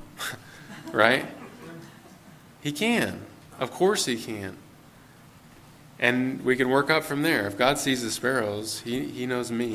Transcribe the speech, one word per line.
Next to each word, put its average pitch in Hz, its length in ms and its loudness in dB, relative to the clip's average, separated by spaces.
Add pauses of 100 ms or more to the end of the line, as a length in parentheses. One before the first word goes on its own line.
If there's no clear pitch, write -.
(420)
<laughs> - 500 -16
right? 117 340 6 (1300)
He 147 120 -4
can. 147 480 0 (400)
Of 127 100 0
course 196 360 2
he 120 100 0
can. 101 400 -8 (1400)
And 127 440 2
we 127 120 4
can 127 120 2
work 143 220 4
up 156 140 4
from 143 180 -2
there. 143 240 2
If 101 100 -6
God 139 220 4
sees 131 240 0
the 113 80 -4
sparrows, 110 720 -2
he, 127 260 -4
he 123 180 -8
knows 123 280 -2
me. 117 220 0